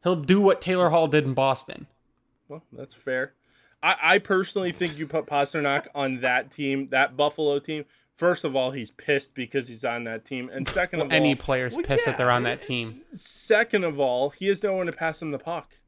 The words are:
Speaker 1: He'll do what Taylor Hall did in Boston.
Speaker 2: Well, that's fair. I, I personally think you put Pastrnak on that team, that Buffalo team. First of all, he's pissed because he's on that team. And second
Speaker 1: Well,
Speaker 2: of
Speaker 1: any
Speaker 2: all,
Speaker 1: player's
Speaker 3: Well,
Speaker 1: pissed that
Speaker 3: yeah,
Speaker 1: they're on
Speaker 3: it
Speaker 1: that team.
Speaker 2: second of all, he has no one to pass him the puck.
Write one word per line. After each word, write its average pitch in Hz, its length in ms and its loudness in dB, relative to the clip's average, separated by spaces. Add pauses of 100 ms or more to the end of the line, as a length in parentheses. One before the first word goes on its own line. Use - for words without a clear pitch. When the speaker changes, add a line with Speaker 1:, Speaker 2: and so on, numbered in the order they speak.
Speaker 1:
He'll 180 140 2
do 165 240 4
what 196 200 6
Taylor 180 300 2
Hall 165 160 4
did 147 180 4
in 131 100 -2
Boston. 135 520 0 (600)
Speaker 2:
Well, 151 140 -16 (100)
that's 127 220 -16
fair. 131 400 -6 (480)
I, 175 200 4
I 175 180 6
personally 190 520 -2
think 160 260 -4
you 156 80 -8
put 156 200 -4
Pastrnak 143 680 0
on 135 280 -4
that 127 280 0
team, 139 400 -4
that 131 260 2
Buffalo 147 420 0
team. 151 260 -8 (300)
First 170 300 0
of 135 120 -2
all, 131 140 0
he's 127 220 -10
pissed - 420 -2
because 123 340 -4
he's 117 160 -14
on 120 200 -4
that 113 200 -8
team. 127 260 -10
And 135 160 -8
second 180 340 -2
Speaker 1:
Well, 143 80 -2
Speaker 2:
of 143 40 0
Speaker 1:
any 151 180 4
Speaker 2:
all, 135 60 0
Speaker 1:
player's 127 380 -2
Speaker 3:
Well, 339 100 -4
Speaker 1:
pissed 143 220 2
that 131 60 0
Speaker 3:
yeah, - 40 -4
Speaker 1:
they're 123 140 4
on 120 160 4
Speaker 3:
it 123 140 -2
Speaker 1:
that - 60 -16
team. 120 360 -6 (100)
Speaker 2:
second 220 720 0
of 147 160 -2
all, 131 300 2
he 185 160 -6
has 196 160 0
no 196 120 0
one 185 120 -2
to 165 60 -4
pass 160 280 -6
him 156 120 -6
the 135 60 -6
puck. 160 360 -8 (140)